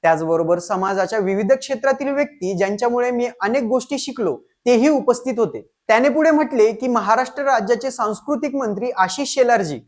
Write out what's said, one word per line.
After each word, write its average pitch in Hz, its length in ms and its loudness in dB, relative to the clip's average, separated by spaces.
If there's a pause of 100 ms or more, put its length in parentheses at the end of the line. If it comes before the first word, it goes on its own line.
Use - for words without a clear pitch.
त्याचबरोबर 165 560 2
समाजाच्या 190 600 -2
विविध 196 340 0
क्षेत्रातील 269 560 -2
व्यक्ती 277 500 -4
ज्यांच्यामुळे 240 520 0
मी 240 180 -2 (120)
अनेक 233 220 -2
गोष्टी 254 360 -2
शिकलो 202 380 -4 (300)
तेही 247 220 6
उपस्थित 247 500 0
होते." 220 320 -4 (180)
त्याने 240 200 4
पुढे 311 220 4
म्हटले 277 420 2
की, 240 160 -4
"महाराष्ट्र 240 540 0
राज्याचे 240 480 0
सांस्कृतिक 247 640 -4
मंत्री 233 360 -4
आशिष 190 440 -2
शेलारजी, 175 540 2